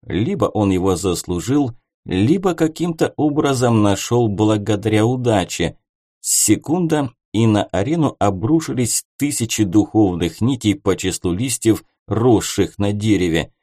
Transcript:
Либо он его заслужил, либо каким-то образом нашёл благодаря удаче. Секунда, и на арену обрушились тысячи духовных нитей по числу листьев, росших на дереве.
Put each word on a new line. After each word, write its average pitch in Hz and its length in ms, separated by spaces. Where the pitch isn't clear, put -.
Либо 117 400
он 101 260
его 92 240
заслужил, 95 760
либо 170 480
каким-то 165 640
образом 135 680
нашёл 110 440
благодаря 107 800
удаче. 113 720
Секунда, 151 920
и 113 120
на 104 180
арену 135 560
обрушились 117 840
тысячи 139 460
духовных 90 760
нитей 107 340
по 92 220
числу 90 340
листьев, 110 520
росших 104 720
на 101 120
дереве. 90 720